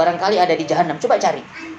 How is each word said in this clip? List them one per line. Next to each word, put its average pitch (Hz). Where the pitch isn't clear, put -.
barangkali 175
ada 165
di 156
jahanam, 160
coba 226
cari." 151